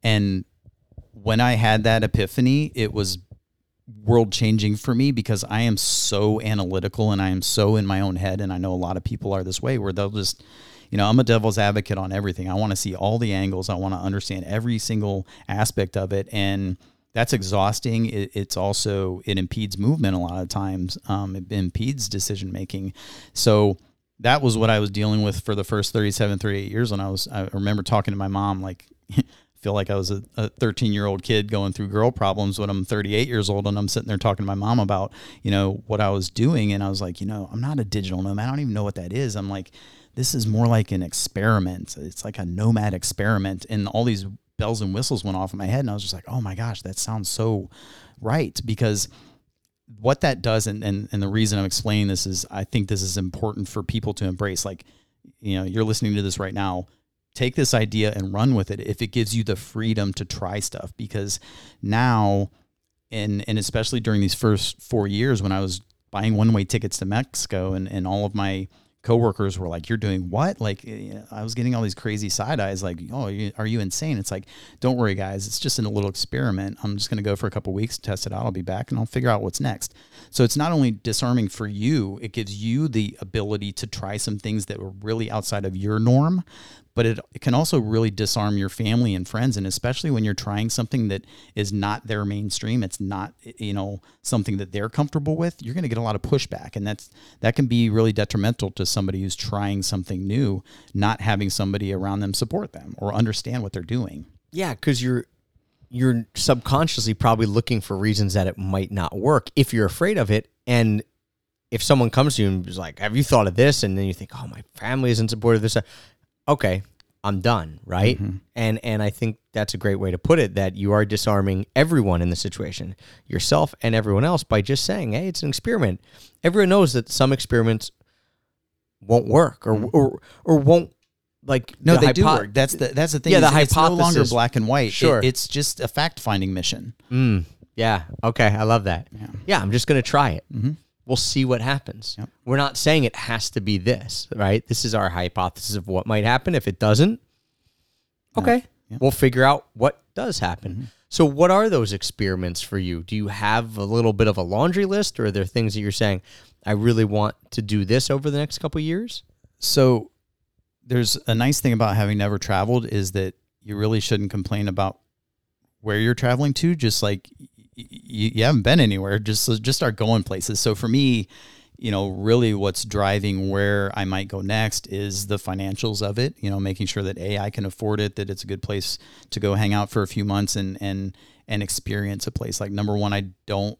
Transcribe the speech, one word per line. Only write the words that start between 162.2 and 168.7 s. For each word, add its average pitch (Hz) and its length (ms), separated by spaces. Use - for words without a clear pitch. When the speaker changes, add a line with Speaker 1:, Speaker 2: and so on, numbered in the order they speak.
Speaker 1:
traveled 107 460
is 95 280
that 95 220
you 104 140
really 107 240
shouldn't 101 320
complain 104 340
about 98 320
where 104 200
you're 117 140
traveling 131 400
to. 170 200
Just 131 280
like 101 260
y-, - 140
y-, - 80
you 110 100
haven't 127 180
been 147 180